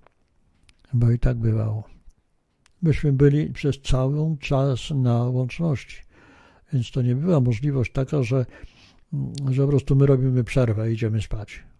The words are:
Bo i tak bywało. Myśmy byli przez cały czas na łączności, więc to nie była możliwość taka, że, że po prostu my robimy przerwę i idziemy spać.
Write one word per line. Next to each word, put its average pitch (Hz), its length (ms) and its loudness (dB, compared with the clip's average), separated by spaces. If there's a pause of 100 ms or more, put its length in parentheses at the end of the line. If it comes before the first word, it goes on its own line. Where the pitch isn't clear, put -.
(920)
Bo 117 180 2
i 120 80 0
tak 123 180 0
bywało. 110 460 -2 (960)
Myśmy 151 320 2
byli 143 360 4
przez 135 320 -4
cały 143 560 0
czas 135 580 -2
na 120 280 2
łączności, 127 760 -4 (760)
więc 123 180 -2
to 135 100 -2
nie 123 140 0
była 160 240 2
możliwość 123 520 0
taka, 135 320 -2
że, 123 220 0 (1040)
że 131 100 0
po 139 60 2
prostu 143 280 2
my 139 100 6
robimy 131 380 2
przerwę 113 480 0
i - 20 0
idziemy 110 280 -2
spać. - 420 -10 (160)